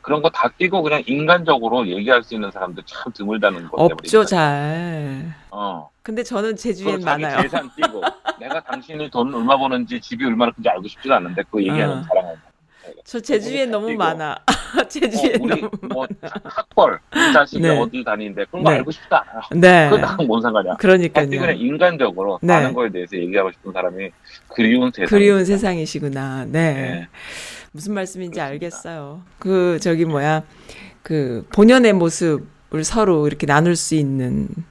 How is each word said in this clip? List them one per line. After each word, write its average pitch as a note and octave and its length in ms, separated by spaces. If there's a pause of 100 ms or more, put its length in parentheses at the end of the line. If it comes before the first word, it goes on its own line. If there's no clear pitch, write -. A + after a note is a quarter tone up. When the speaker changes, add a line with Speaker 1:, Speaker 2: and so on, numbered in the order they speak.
Speaker 1:
그런 D3+ 200
거 E3 100
다 - 260
띄고 F#3 240
그냥 D3+ 240
인간적으로 C#3 800
얘기할 G#2+ 360
수 - 100
있는 G#2+ 180
사람들 F2+ 340
참 - 280
드물다는 G2+ 560
것 - 80
때문에 E3 160
Speaker 2:
없죠, - 260
Speaker 1:
인간. G#3+ 80
Speaker 2:
잘. D3+ 1080 (160)
Speaker 1:
어. G3 380 (120)
Speaker 2:
근데 A3+ 220
저는 A3 340
제 A#3 160
주위엔 F#3+ 220
Speaker 1:
그리고 F#3 100
자기 D3+ 180
Speaker 2:
많아요. C#3+ 200
Speaker 1:
재산 D#3+ 320
띄고 A3+ 260 (180)
<laughs> - 220
내가 C3+ 200
당신이 D3+ 500
돈 C#3 220
얼마 B2 240
버는지 B2 440
집이 B2 240
얼마나 A#2 260
큰지 A#2 160
알고 F#2+ 220
싶지도 C3+ 260
않은데 F2 280
그거 G#2+ 180
얘기하는 D#2 380
Speaker 2:
어. F2 40
Speaker 1:
자랑하는 F2 320
사람. - 180 (520)
Speaker 2:
저 A#3 160
제 A3+ 180
주위엔 B3+ 320
너무 G#3+ 160
Speaker 1:
띄고. A3+ 100
Speaker 2:
많아. D#3+ 480
<laughs> - 440
제 C4 200
주위엔 A3 320
Speaker 1:
어, - 40
우리 A3+ 160
Speaker 2:
너무 G#3+ 80 (140)
Speaker 1:
뭐 C3 240 (140)
Speaker 2:
많아. D#3+ 120 (100)
Speaker 1:
학벌, - 560 (160)
우리 D#4 180
자식이 C#3+ 280
Speaker 2:
네. D#3 180
Speaker 1:
어디 A#2+ 240
다니는데 G#2+ 480
그런 F3+ 140
거 - 60
Speaker 2:
네. D3 80
Speaker 1:
알고 C3+ 120
싶지도 - 240
않아. A2+ 260 (140)
Speaker 2:
네. F3 340
Speaker 1:
그거 G#3+ 120
나하고 - 240
뭔 A2+ 160
상관이야. G#2 340
Speaker 2:
그러니까요. F3+ 480
Speaker 1:
어떻게 C#3 160
그냥 C3+ 180
인간적으로 B2 840
Speaker 2:
네. F3 120
Speaker 1:
사는 C#3+ 200
거에 A#2+ 160
대해서 F2+ 260
얘기하고 F#2 380
싶은 - 180
사람이 F#2 380 (400)
그리운 B3 440
세상. F3+ 140
Speaker 2:
그리운 G3+ 380
세상이시구나. D3+ 1040
네. D#3 240
Speaker 1:
네. C3+ 340 (640)
Speaker 2:
무슨 F#3 220
말씀인지 F#3 460
Speaker 1:
그렇습니다. D#3 60
Speaker 2:
알겠어요. D#3 760 (180)
그 F3+ 420
저기 E3 240
뭐야, D#3 380 (580)
그 C3 520
본연의 A3+ 400
모습을 E3 880
서로 F3+ 440
이렇게 D3 200
나눌 D#3 280
수 D#3+ 200
있는 C3+ 520 (240)